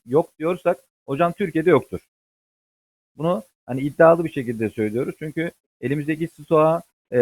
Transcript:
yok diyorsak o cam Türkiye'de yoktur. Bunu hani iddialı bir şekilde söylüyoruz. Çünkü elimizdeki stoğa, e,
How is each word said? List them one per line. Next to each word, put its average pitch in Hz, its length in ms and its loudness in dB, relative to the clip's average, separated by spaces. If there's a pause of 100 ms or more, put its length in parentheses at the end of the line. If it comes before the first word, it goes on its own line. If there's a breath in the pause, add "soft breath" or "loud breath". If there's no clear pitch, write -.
yok 143 320 0
diyorsak 175 400 -2 (280)
o 139 100 -6
cam 170 160 0
Türkiye'de 165 380 -2
yoktur. 120 300 2 (1160)
Bunu 175 260 -2 (240)
hani 131 140 -6
iddialı 165 440 4
bir 156 80 -8
şekilde 113 380 -4
söylüyoruz. 113 480 -4
Çünkü 156 320 -8 (300)
elimizdeki 151 480 -4
stoğa, 160 540 0 (300)
e, 123 100 2